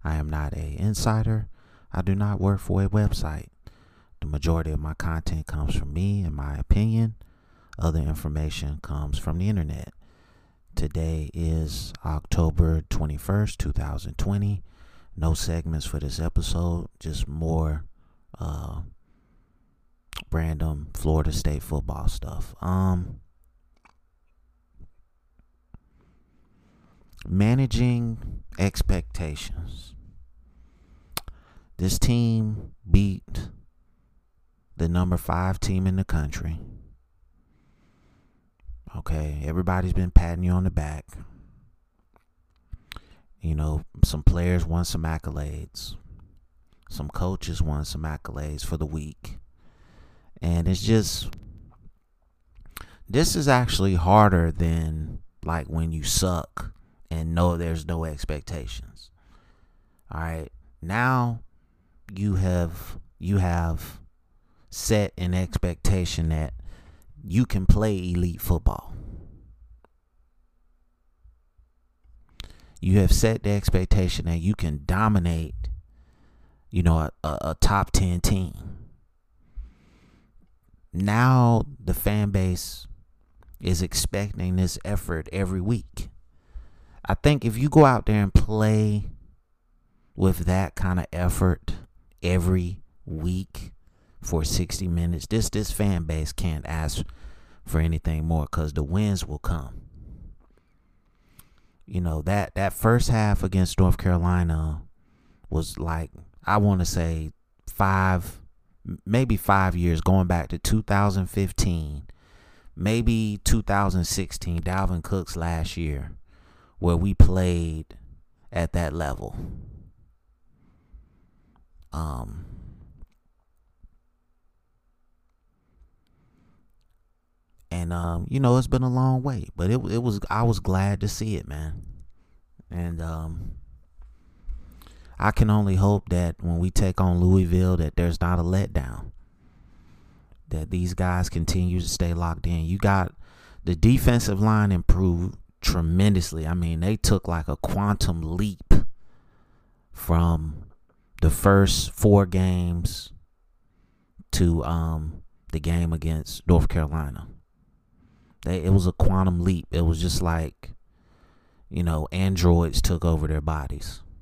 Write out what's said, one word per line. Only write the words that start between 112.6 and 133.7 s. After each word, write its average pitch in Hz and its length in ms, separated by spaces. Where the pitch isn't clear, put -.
maybe 110 720
two 113 160
thousand 98 420
sixteen, 85 560
Dalvin 90 420
Cook's 95 360
last 82 400
year, 73 340
where 85 180
we 92 160
played 85 840
at 85 220
that 82 180
level. 76 420
Um, 67 520
and, 87 220
um, 85 380
you 135 100
know, 123 180
it's 123 100
been 127 160
a 127 60
long 131 320
wait, 131 360
but 87 120
it, 123 120
it 117 100
was, 107 280
I 110 140
was 113 180
glad 95 400
to 101 80
see 107 260
it, - 100
man. 78 380
And, 85 300
um, 80 500